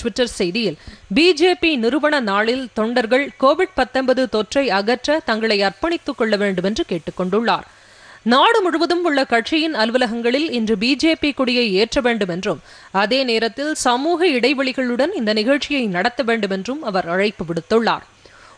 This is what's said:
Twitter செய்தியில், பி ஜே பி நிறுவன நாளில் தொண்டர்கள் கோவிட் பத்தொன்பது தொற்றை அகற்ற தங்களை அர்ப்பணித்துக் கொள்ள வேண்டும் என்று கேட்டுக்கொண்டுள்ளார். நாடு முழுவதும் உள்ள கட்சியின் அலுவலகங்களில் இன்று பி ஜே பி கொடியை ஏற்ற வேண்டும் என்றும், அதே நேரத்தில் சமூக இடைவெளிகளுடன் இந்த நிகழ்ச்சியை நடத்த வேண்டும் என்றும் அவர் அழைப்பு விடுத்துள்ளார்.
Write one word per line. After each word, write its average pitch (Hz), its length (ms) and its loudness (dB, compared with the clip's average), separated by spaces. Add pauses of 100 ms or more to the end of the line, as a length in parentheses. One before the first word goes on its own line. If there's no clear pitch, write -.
Twitter 240 240 -2 (120)
செய்தியில், 185 380 -2 (380)
பி 330 200 6
ஜே 349 200 4
பி 320 220 0
நிறுவன 269 440 2
நாளில் 226 520 0
தொண்டர்கள் 240 580 0 (100)
கோவிட் 311 340 2
பத்தொன்பது 254 580 0
தொற்றை 233 340 0
அகற்ற 233 580 0
தங்களை 220 380 0
அர்ப்பணித்துக் 302 540 -2
கொள்ள 220 200 0
வேண்டும் 190 280 -2
என்று 226 240 -2
கேட்டுக்கொண்டுள்ளார். 185 800 -2 (560)
நாடு 359 400 4
முழுவதும் 339 420 0
உள்ள 277 200 0
கட்சியின் 302 500 -2
அலுவலகங்களில் 233 760 0
இன்று 220 280 0
பி 247 180 0
ஜே 320 180 2
பி 294 180 -2
கொடியை 240 400 0
ஏற்ற 226 280 0
வேண்டும் 226 280 0
என்றும், 175 320 -4 (300)
அதே 214 340 0
நேரத்தில் 233 500 -2
சமூக 302 540 0
இடைவெளிகளுடன் 262 840 0
இந்த 220 180 -2
நிகழ்ச்சியை 254 540 0
நடத்த 202 360 -2
வேண்டும் 220 280 -2
என்றும் 233 320 -6
அவர் 185 260 -2
அழைப்பு 196 360 -2
விடுத்துள்ளார். 170 640 -2 (520)